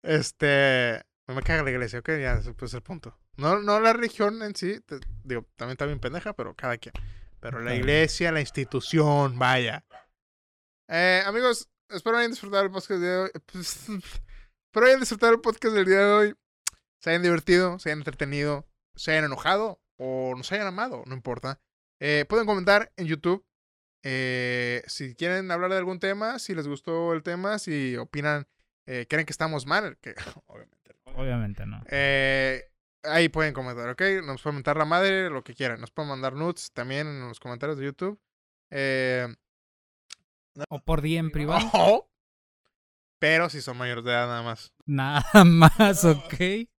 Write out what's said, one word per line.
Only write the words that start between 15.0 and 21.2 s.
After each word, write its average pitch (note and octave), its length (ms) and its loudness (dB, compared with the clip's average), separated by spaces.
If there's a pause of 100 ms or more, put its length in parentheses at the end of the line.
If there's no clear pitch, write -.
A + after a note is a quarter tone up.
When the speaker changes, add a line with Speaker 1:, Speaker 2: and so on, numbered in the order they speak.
Speaker 1:
el A#3 60 6
podcast A3 340 -2
del G3 120 4
día F#3+ 140 6
de G3+ 120 6
hoy. G#3 240 4 (680)
Se E3 100 -2
hayan F3 120 2
divertido, F3+ 560 2
se - 100 -8
hayan D3+ 100 -4
entretenido, C#3+ 680 -4 (300)
se - 160 -6
hayan D#3 120 2
enojado F#3 560 -2 (160)
o C3 380 -4
no B2+ 80 -14
se F#3+ 120 -6
hayan G#3 120 -4
amado, F#3+ 380 -6
no B2+ 100 -12
importa. C3 460 -8 (400)